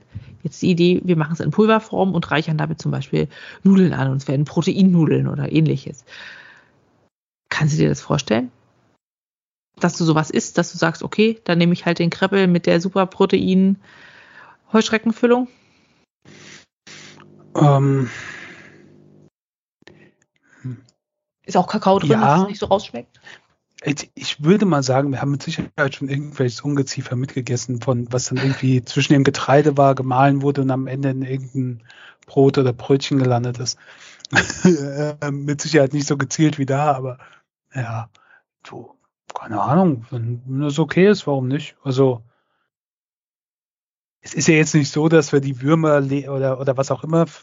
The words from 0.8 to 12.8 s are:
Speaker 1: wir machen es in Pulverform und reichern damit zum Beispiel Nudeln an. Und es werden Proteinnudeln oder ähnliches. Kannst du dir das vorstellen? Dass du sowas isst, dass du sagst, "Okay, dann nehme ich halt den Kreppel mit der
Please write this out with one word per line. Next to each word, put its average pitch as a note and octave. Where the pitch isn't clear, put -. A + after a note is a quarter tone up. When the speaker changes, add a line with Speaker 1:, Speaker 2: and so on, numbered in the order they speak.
Speaker 1:
wir F3+
machen D#3
es -
in D3+
Pulverform G#3
und E3+
reichern D#3
damit D#3
zum D3
Beispiel C#3
Nudeln F#3+
an. C3+
Und C3+
es C#3
werden C#3+
Proteinnudeln D#3+
oder C#3
ähnliches. C#3+
Kannst D3+
du D#3
dir D#3
das C#3+
vorstellen? G#3+
Dass F3
du F3
sowas D#3
isst, -
dass E3+
du E3+
sagst, E3
"Okay, A3
dann E3+
nehme F3
ich -
halt F3
den E3+
Kreppel F#3+
mit E3+
der F3